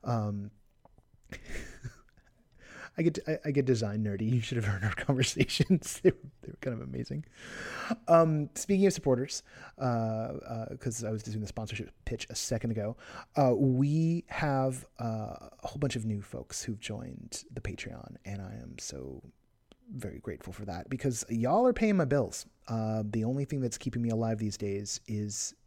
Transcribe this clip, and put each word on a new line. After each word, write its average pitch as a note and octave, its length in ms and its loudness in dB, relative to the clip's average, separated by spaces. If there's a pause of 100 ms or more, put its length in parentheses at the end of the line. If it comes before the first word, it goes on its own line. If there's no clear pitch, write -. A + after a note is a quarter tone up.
Um, G#2 520 -2
<laughs> - 40 -20 (2500)
I E3+ 40 2
get, D#3+ 260 4
I, D#3 180 2
I D3+ 60 0
get C#3 140 4
design A2 360 2
nerdy. G#2 260 0
You B2 120 4
should A#2+ 160 -2
have A2+ 100 0
heard G2 160 0
our G#2 80 2
<laughs> - 60 -2 (100)
conversations. - 960 2
They F#3 80 8
were, - 80 -2 (240)
they - 60 -12
were - 120 -14
kind B2 140 -2
of A#2 80 -6
amazing. C3 420 -6 (840)
Um, D#3+ 480 8
speaking G3 300 4
of F3+ 60 6
supporters, C3 520 2 (340)
uh, C3+ 60 -6
uh, A2+ 920 -2
'cause A#2 280 -6
I A2 80 -2
was G#2+ 100 -4
doing G#2+ 180 -4
the G#2 60 -4
sponsorship A2 460 -8 (120)
pitch - 240 -6
a A2+ 60 -12
second A2+ 380 -2
ago, G#2+ 240 -2 (400)
uh, C3 200 6
we D3 720 4
have, C3+ 580 0 (140)
uh, A2 500 -6 (140)
a - 60 -8
whole - 100 -8
bunch C#3 160 0
of A2+ 100 -2
new G#2+ 160 0
folks - 440 -10
who've G#2+ 160 -6
joined - 720 -10
the B2 80 -8
Patreon, - 640 -10
and G2+ 180 -8
I G2 180 -8
am B2 200 -14
so C2+ 420 -10 (720)
very B2 240 -10
grateful - 340 -10
for G#2 120 -10
that E2+ 260 -8
because B2+ 380 -2
y'all B2+ 380 4
are B3+ 60 6
paying G#3+ 240 4
my E3+ 80 6
bills. B2+ 400 2 (240)
Uh, A2 400 0
the A2 160 2
only C3+ 200 2
thing C#3 160 -2
that's A#2+ 180 -2
keeping A#2+ 240 -2
me A#2 80 2
alive A2+ 280 2
these G#2+ 200 -2
days G2+ 480 -4
is G#2 480 -2 (120)